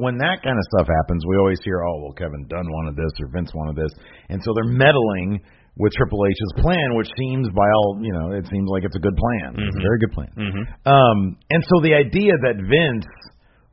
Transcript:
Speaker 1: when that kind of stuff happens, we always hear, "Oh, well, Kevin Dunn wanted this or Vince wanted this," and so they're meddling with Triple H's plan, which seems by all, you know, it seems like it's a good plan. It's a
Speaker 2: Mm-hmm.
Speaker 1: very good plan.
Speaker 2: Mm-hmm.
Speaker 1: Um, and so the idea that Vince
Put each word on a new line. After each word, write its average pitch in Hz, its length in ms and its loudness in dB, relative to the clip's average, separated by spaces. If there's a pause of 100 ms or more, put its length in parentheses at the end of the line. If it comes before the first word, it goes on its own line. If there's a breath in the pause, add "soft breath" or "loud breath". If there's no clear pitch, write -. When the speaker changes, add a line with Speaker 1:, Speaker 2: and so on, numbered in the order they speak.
Speaker 1:
when 123 160 -4
that 175 240 -4
kind 127 160 0
of 90 40 -2 (120)
stuff 87 80 2
happens, 80 400 0
we 95 160 2
always 95 240 2
hear, 92 160 -2
"Oh, 82 240 -4
well, 69 80 -12
Kevin 73 320 -10
Dunn 85 240 -8
wanted 80 320 -6
this 80 160 -2
or 65 160 -10
Vince 85 240 -4
wanted 76 240 -6
this," 78 80 -2 (400 loud breath)
and 98 160 -6
so 113 80 -2
they're 113 240 0
meddling 107 640 2 (360 soft breath)
with 101 160 2
Triple 101 320 0
H's 98 280 -2 (120)
plan, 151 320 2
which 110 80 0 (160)
seems 131 320 -2
by 101 160 4
all, 104 320 2
you 113 80 -6
know, 85 240 -4
it 98 160 -6
seems 98 160 -2
like 95 160 -2
it's 87 160 -4
a - 60 -4
good 101 100 2
plan. 101 400 -2
It's 104 80 -8
a 101 160 -4
Speaker 2:
Mm-hmm. 95 80 -4
Speaker 1:
very 110 160 2
good 110 80 2
plan. - 240 -8
Speaker 2:
Mm-hmm. 101 320 -6 (240 loud breath)
Speaker 1:
Um, 113 480 4 (160)
and 165 160 2
so 170 160 4
the 160 80 6
idea 160 480 4
that 120 160 0
Vince 117 480 2 (680 soft breath)